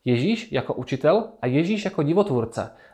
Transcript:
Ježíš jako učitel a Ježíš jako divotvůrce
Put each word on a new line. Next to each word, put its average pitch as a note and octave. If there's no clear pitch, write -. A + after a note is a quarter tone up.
Ježíš D3
jako C3
učitel D3+
a B2
Ježíš E3+
jako F#3
divotvůrce C3